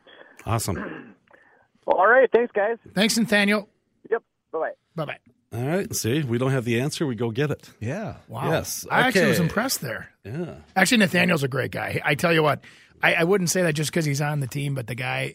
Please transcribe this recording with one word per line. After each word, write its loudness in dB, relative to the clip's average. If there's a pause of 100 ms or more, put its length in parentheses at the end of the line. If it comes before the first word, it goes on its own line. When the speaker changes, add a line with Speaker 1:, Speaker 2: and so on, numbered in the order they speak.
(460)
Speaker 1:
awesome. -4 (360)
Speaker 2:
<clears throat> -20
All 4
right, 6
thanks, 2
guys. 0 (180)
Speaker 3:
Thanks, 2
Nathaniel. 2 (420)
Speaker 2:
Yep. -2 (300)
Bye-bye. -4 (240)
Speaker 3:
Bye-bye. -8 (400)
Speaker 1:
All -4
right. -2
See, 0
we -2
don't 0
have 0
the 0
answer. -2
We -2
go -2
get -2
it. -8 (100)
Speaker 4:
Yeah. -8 (120)
Speaker 3:
Wow. -4
Speaker 1:
Yes. -4
Speaker 3:
I 2
actually 4
was 2
Speaker 1:
Okay. 2
Speaker 3:
impressed -2
there. -10 (140)
Speaker 1:
Yeah. -8 (200)
Speaker 3:
Actually, 4
Nathaniel's 4
a 0
great -4
guy. -6
I 2
tell 2
you 4
what, 2 (420)
I, 4
I 2
wouldn't 2
say 2
that 2
just -2
'cause 0
he's -2
on -2
the -4
team, -6
but -8
the -8
guy, -6